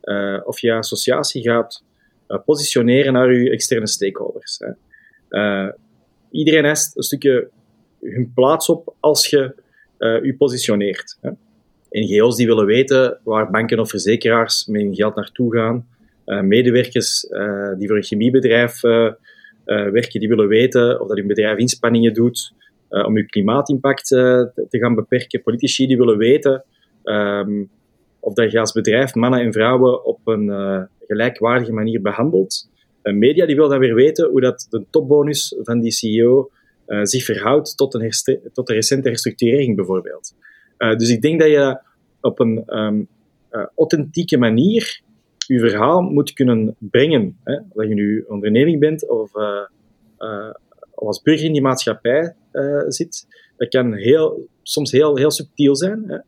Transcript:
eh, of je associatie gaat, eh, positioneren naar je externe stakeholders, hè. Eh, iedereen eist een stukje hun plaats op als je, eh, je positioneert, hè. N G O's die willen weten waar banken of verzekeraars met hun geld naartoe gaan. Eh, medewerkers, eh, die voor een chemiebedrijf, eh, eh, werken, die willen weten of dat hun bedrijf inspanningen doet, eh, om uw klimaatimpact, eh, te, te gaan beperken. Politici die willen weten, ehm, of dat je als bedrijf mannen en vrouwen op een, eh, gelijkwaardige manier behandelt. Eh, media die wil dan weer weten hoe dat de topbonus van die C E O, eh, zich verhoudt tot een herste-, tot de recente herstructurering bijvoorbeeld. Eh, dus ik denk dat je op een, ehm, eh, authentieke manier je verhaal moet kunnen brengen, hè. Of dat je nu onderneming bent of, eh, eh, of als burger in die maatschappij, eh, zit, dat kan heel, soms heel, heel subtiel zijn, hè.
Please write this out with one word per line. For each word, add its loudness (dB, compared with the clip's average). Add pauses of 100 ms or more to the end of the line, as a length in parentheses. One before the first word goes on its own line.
eh, -6
of -10
je 0
associatie -4
gaat, -2 (440)
eh, -6
positioneren 2
naar 4
je 2
externe -2
stakeholders, -8
hè. -12 (580)
Eh, -4 (580)
iedereen 2
eist -2
een -6
stukje 0 (500)
hun -6
plaats 2
op -2
als 2
je, 0 (420)
eh, 0
je -2
positioneert, -2
hè. -6 (720)
N -2
G 4
O's 4
die 2
willen 4
weten 2
waar -2
banken 0
of -2
verzekeraars 0
met -2
hun -2
geld -2
naartoe -4
gaan. -2 (380)
Eh, -4
medewerkers, 0
eh, -6
die -6
voor 0
een -2
chemiebedrijf, 2
eh, 4
eh, -2 (520)
werken, -2
die -2
willen 4
weten 4
of -6
dat -2
hun -4
bedrijf 0
inspanningen 2
doet, -2 (360)
eh, -2
om 0
uw 0
klimaatimpact, -2
eh, 4
te, 2
te -4
gaan 2
beperken. -4
Politici -2
die 2
willen 4
weten, 2 (400)
ehm, -2 (560)
of -6
dat 0
je 2
als -2
bedrijf 0
mannen 2
en -2
vrouwen 2
op -4
een, -2
eh, -4 (260)
gelijkwaardige 0
manier -2
behandelt. -2 (320)
Eh, -2
media 4
die 0
wil 6
dan 2
weer 4
weten 4
hoe 2
dat -2
de -6
topbonus 0
van -2
die -2
C -6
E 2
O, 4 (360)
eh, -4
zich -2
verhoudt -2
tot 0
een -4
herste-, -4 (140)
tot -6
de -4
recente 0
herstructurering 0
bijvoorbeeld. -6 (420)
Eh, 2
dus 0
ik 2
denk 2
dat 4
je 2 (420)
op -2
een, -4
ehm, -4 (480)
eh, -8 (100)
authentieke -2
manier 0 (360)
je -2
verhaal 2
moet -2
kunnen 0
brengen, 0
hè. -6
Of -14
dat -4
je -2
nu -2
onderneming 0
bent 0
of, -4
eh, -4 (560)
eh, -12 (420)
of -8
als -6
burger 0
in -2
die 0
maatschappij, -2 (160)
eh, -2
zit, -8 (300)
dat -4
kan 0
heel, 0 (140)
soms -6
heel, 4
heel 2
subtiel 0
zijn, -4
hè. -10 (100)